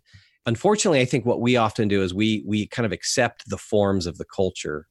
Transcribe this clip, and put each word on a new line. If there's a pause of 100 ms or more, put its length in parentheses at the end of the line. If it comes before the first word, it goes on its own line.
(460)
unfortunately,
I
think
what
we
often
do
is
we,
we
kind
of
accept
the
forms
of
the
culture